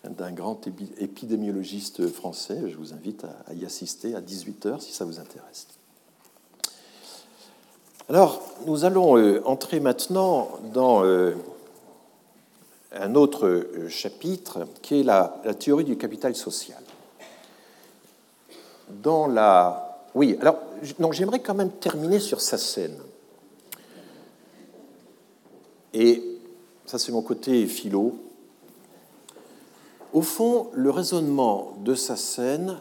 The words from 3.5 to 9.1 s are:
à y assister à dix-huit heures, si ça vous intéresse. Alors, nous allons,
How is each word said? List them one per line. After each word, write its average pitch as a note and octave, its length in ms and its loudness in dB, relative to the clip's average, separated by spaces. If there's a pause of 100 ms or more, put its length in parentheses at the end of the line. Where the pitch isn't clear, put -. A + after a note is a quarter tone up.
à - 20 -12
y F2 120 -10
assister F#2+ 500 -10
à F#2 60 -10
dix-huit F#2+ 440 -14
heures, A2+ 160 -4
si - 120 -16
ça - 100 -10
vous E2 160 -10
intéresse. - 480 -20 (2500)
Alors, E3 340 6 (260)
nous D3+ 180 0
allons, F3+ 320 6